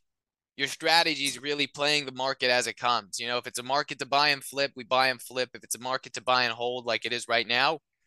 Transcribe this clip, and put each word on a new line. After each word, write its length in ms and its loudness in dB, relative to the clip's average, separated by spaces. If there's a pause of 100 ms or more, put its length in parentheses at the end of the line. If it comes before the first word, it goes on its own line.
(560)
your 140 -2
strategy 560 2
is 120 -2
really 300 -2
playing 380 0
the 80 -10
market 360 0
as 160 4
it 120 -6
comes. 420 0
You 80 -6
know, 100 -2
if 80 -6
it's 140 -10
a 40 -8
market 360 -2
to 80 -4
buy 220 4
and 120 0
flip, 340 -4
we 100 -10
buy 240 4
and 120 -4
flip. 320 -4
If 120 -18
it's 100 -6
a 60 -10
market 320 -6
to 80 -6
buy 240 4
and 80 0
hold 320 -4
like 200 -2
it 60 -2
is 160 -4
right 180 2
now, 340 2 (280)